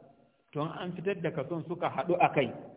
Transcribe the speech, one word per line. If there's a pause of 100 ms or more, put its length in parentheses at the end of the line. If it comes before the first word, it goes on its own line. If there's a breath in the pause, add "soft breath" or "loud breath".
(520)
to,
an
fitar
da
kason
suka
haɗu
a
kai, (240)